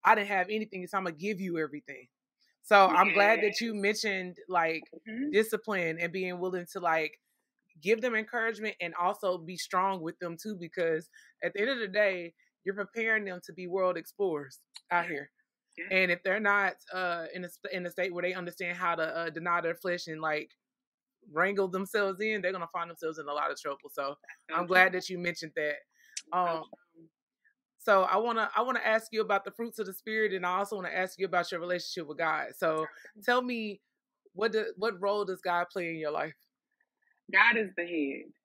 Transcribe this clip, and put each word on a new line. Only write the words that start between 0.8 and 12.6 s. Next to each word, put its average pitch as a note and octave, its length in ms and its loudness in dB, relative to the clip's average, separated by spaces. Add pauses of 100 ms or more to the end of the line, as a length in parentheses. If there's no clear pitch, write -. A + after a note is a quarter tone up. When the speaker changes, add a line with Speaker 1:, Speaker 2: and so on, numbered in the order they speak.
Speaker 1:
so G3+ 100 -4
I'ma F#3 140 0
give F3+ 280 -4
you E3+ 200 -4
everything." C#3+ 480 -8 (560)
So G3 260 10
I'm F3+ 220 8
glad G3+ 300 6
that G#3+ 140 2
Speaker 2:
Yes. - 60 -2
Speaker 1:
you A3+ 140 -2
mentioned, G3 640 -2 (120)
like, E3 440 2
Speaker 2:
Mm-hmm. A#3 380 -6
Speaker 1:
discipline G3+ 680 0
and E3+ 140 -2
being F3+ 260 -4
willing F3+ 340 -4
to, F#3+ 60 -8
like, D#3+ 400 0 (640)
give G#3+ 200 2
them A#3+ 140 -2
encouragement A3 680 -4
and E3+ 140 -6
also F#3 420 0
be E3 200 -12
strong F#3+ 440 0
with E3 180 -8
them E3+ 220 -8
too, G#3+ 140 -8
because E3 540 -2 (340)
at E3+ 100 -4
the G3 80 -4
end A#3+ 100 0
of B3 80 -2
the G#3+ 100 -4
day, F#3 440 0 (300)